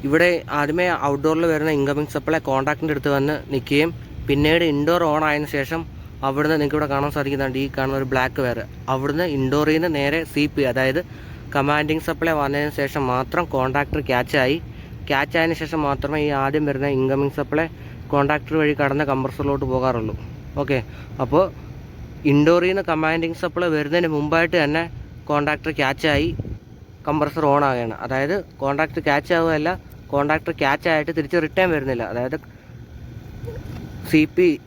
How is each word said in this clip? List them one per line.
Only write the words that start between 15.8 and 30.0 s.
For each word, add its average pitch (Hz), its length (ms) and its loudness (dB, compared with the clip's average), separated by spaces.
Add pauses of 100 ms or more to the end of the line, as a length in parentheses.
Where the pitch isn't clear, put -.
മാത്രമേ 139 300 -2 (100)
ഈ - 20 2 (140)
ആദ്യം 147 260 0
വരുന്ന 135 260 0
ഇൻകമിങ് 135 420 2
സപ്ലൈ 147 280 0 (460)
കോൺട്രാക്ടർ 147 500 2
വഴി 147 180 4
കടന്ന 143 320 2
കംപ്രസറിലോട്ട് 135 600 -2
പോകാറുള്ളൂ. 120 440 0 (460)
ഓക്കെ, 139 180 0 (440)
അപ്പോൾ 143 200 4 (880)
ഇൻഡോറിൽ 170 400 6
നിന്ന് 190 180 0
കമാൻഡിങ് 160 520 0
സപ്ലൈ 175 340 -2
വരുന്നതിന് 156 400 2
മുമ്പായിട്ട് 165 480 2
തന്നെ 151 200 0 (460)
കോൺട്രാക്ടർ 147 500 0
ക്യാച്ച് 139 340 0
ആയി 147 140 2 (800)
കംപ്രസർ 147 440 0
on 143 160 4
ആവുകയാണ്. 120 280 -2 (100)
അതായത് 135 300 -2 (260)
കോൺട്രാക്ടർ 143 460 -2
ക്യാച്ച് 147 300 2
ആവുകയല്ല, 160 320 2 (420)